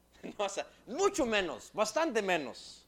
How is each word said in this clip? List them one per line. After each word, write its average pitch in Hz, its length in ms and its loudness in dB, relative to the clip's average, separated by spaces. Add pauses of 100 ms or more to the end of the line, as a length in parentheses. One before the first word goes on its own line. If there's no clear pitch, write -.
(220)
<laughs> - 160 -12
o 202 100 0
sea, - 200 -4 (180)
mucho 311 400 2
menos, 190 480 0
bastante 214 480 2
menos 165 680 -2